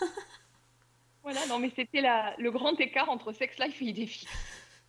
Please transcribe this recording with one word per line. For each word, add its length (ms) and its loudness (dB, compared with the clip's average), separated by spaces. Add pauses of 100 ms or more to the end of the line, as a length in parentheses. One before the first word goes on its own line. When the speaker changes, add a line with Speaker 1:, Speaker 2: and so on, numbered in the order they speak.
Speaker 1:
<laughs> 40 2 (1200)
Speaker 2:
Voilà, 220 -2
non, 120 0
mais 180 0
c'était 240 0
la... 380 4
le 120 2
grand 300 2
écart 300 2
entre 220 -2
Sex 260 -4
Life 240 -2
et 40 -2
Idée 200 -2
fixe. 260 -12 (560)